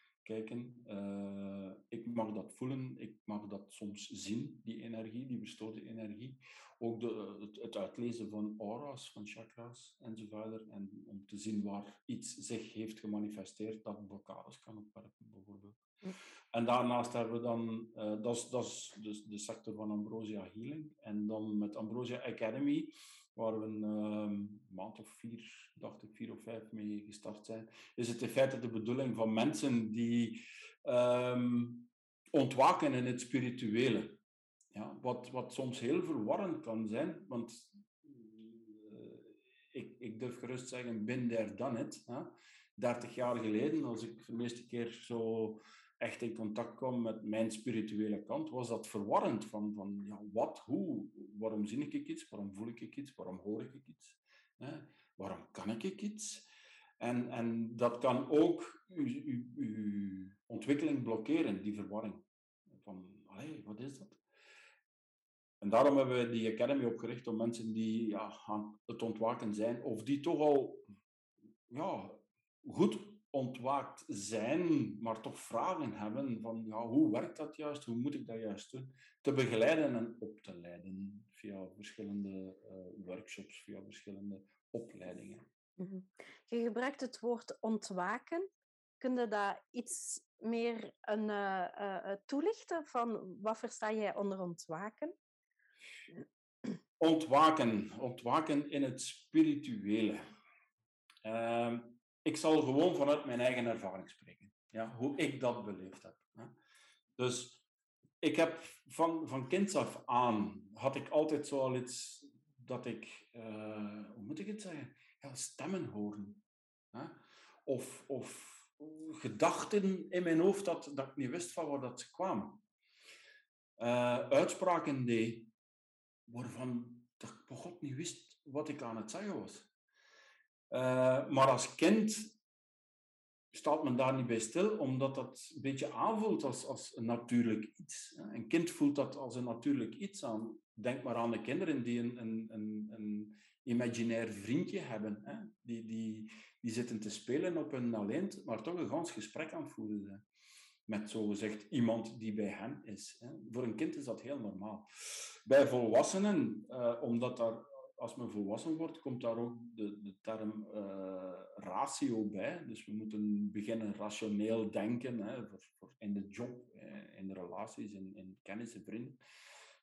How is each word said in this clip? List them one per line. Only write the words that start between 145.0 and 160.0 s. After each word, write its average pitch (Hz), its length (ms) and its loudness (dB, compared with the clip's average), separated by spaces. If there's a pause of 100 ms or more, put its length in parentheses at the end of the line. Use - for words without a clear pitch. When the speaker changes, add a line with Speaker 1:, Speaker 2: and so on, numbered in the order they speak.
Speaker 1:
hè. - 120 -10 (260)
Die, 113 240 -6
die, 110 460 -4 (280)
die 117 120 -2
zitten 117 280 0
te 104 100 -4
spelen 170 480 0
op - 140 -2
hun 120 220 0
alleen, 117 380 0 (140)
maar 117 180 -4
toch 175 140 -2
een 139 120 0
gans 339 220 0
gesprek - 420 -6
aan 160 100 -4
het 139 80 -12
voeren 107 320 -4
zijn. 98 200 -14 (600)
Met 107 260 -4
zogezegd 107 600 -2
iemand 117 500 2
die 110 140 -4
bij 104 160 0
hen 104 340 -6
is, - 360 -12
hè. 123 100 -14 (200)
Voor 123 140 -2
een 110 120 0
kind - 200 -2
is 139 100 -8
dat 110 160 -4
heel 135 180 -6
normaal. 104 500 -8 (540)
Bij 135 240 12
volwassenen, 127 1000 6
eh, 120 340 2
omdat 117 360 2
daar, 110 340 0 (240)
als 120 200 -6
men 117 160 -6
volwassen 104 440 0
wordt, 160 240 -4
komt 123 220 -4
daar 117 160 2
ook 120 200 -2 (180)
de, 104 260 -4